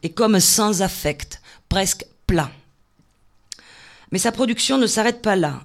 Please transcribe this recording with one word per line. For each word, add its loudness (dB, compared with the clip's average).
est -6
comme 4
sans 2
affect, -6
presque -2
plat. 0
Mais -2
sa 0
production 0
ne 2
s'arrête 0
pas 0
là. -2